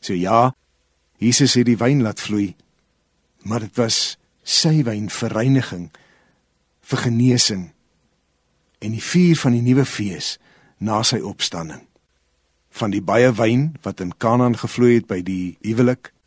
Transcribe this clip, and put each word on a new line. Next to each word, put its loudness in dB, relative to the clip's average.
So -8
ja, 2
Jesus 4
het 2
die 2
wyn 2
laat -2
vloei, -2
maar -4
dit -12
was -2
sy 2
wyn -6
vir -6
reiniging, 0
vir -6
genesing, 2
en -6
die -10
vuur 4
van 2
die 0
nuwe 4
fees -8
na -2
sy 0
opstanding. -8
Van -4
die -2
baie 4
wyn 0
wat -8
in -8
Kanaan 2
gevloei 2
het -2
by -4
die -6
huwelik -2